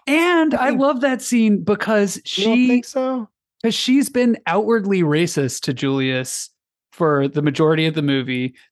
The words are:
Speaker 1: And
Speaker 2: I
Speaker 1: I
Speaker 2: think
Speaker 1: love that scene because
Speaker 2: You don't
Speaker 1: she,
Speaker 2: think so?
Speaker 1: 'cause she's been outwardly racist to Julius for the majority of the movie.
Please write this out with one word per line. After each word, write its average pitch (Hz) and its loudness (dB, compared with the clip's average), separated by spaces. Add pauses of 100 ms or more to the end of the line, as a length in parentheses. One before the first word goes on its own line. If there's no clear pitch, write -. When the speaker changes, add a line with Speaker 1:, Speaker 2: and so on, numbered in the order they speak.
Speaker 1:
And 320 2
Speaker 2:
I 233 0
Speaker 1:
I 269 2
Speaker 2:
think 262 0
Speaker 1:
love 269 0
that 262 0
scene 214 2
because 202 0 (220)
Speaker 2:
You 190 -2
don't 226 2
Speaker 1:
she, 247 4
Speaker 2:
think 247 2
so? 262 -4 (340)
Speaker 1:
'cause 226 -2
she's 262 2
been 240 0 (100)
outwardly 202 0
racist 151 0
to 143 -4
Julius 131 -4 (440)
for 147 0
the 143 -4
majority 156 2
of 160 -2
the 156 -2
movie. 127 -2 (180)